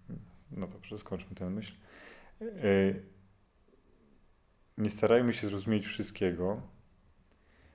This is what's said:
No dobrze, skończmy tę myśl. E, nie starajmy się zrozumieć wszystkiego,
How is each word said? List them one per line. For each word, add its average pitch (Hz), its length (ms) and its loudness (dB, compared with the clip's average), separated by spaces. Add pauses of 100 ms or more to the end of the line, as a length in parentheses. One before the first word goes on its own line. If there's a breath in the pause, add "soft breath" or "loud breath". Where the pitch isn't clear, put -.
(500)
No 95 160 -6
dobrze, 98 320 -12
skończmy 95 380 -8
tę 90 140 -6
myśl. 104 240 -8 (680 loud breath)
E, 214 40 -8 (2250)
nie 107 120 0
starajmy 117 420 4
się 110 140 -2
zrozumieć 101 400 0
wszystkiego, 98 760 -2 (1120 soft breath)